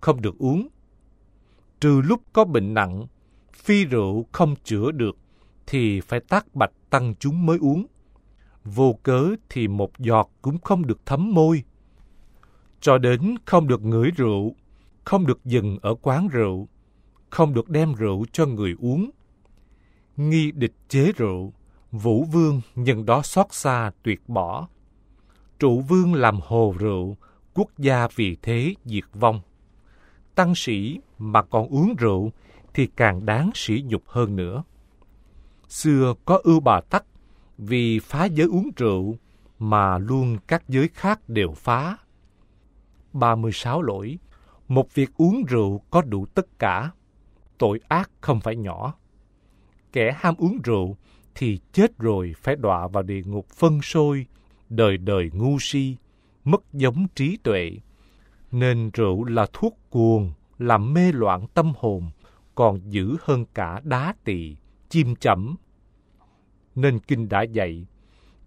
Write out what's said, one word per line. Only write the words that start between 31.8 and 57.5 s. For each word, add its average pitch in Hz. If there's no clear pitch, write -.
rượu 110
thì 135
càng 104
đáng 127
sỉ 117
nhục 110
hơn 110
nữa. 92
Xưa 131
có 185
Ưu 165
Bà 113
Tắc, -
vì 113
phá 143
giới 165
uống 190
rượu 104
mà 104
luôn 120
các 165
giới 131
khác 202
đều 101
phá. 139
Ba 120
mươi 113
sáu 139
lỗi, 113
một 127
việc 135
uống 202
rượu 104
có 170
đủ 104
tất -
cả, 107
tội 110
ác 175
không 127
phải 113
nhỏ. 101
Kẻ 123
ham 170
uống 202
rượu 98
thì 107
chết -
rồi 98
phải 131
đọa 92
vào 98
địa 98
ngục 101
phân 151
sôi, 143
đời 107
đời 90
ngu 123
si, 135
mất 175
giống 139
trí 156
tuệ. 90